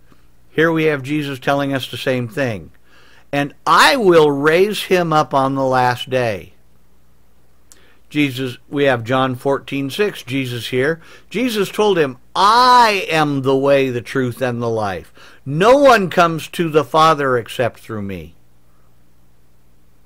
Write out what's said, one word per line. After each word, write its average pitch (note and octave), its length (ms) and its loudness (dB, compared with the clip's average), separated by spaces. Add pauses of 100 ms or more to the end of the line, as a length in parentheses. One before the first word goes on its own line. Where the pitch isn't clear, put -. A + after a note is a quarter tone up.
(500)
Here D#3+ 200 0
we D#3+ 140 -2
have D3+ 180 0
Jesus C#3+ 380 -6
telling C#3+ 340 -2
us B2+ 160 -6
the - 60 -14
same B2 320 -4
thing. A2 440 -8 (600)
"And C#3+ 220 -4 (120)
I A#3+ 300 4
will E3+ 360 6
raise D#3+ 520 2
him F3 300 0
up D3+ 200 0
on C3+ 220 0
the C3+ 80 -2
last B2+ 460 0
day." A#2+ 420 -4 (1600)
Jesus, C3 480 -4 (120)
we C#3+ 160 0
have C3 180 0
John C3 320 -2
fourteen C#3 540 -6
six, G3+ 340 -6
Jesus B2 440 -8
here. C#3+ 340 -2 (280)
Jesus G#3+ 380 -4
told G#3 300 0
him, C#3 180 0 (180)
"I A3+ 760 4
am D3 320 0
the C3+ 160 2
way, C#3 320 2
the A#2+ 100 -4
truth, B2 420 -4
and A#2+ 200 -4
the A#2 80 -4
life. G2+ 420 -6 (340)
No F3 320 2
one A#3+ 320 4
comes E3 380 0
to E3+ 220 -4
the D3 160 2
Father C#3+ 520 2
except A#2 440 -4
through G#2+ 220 -10
me." F2 320 -12 (1700)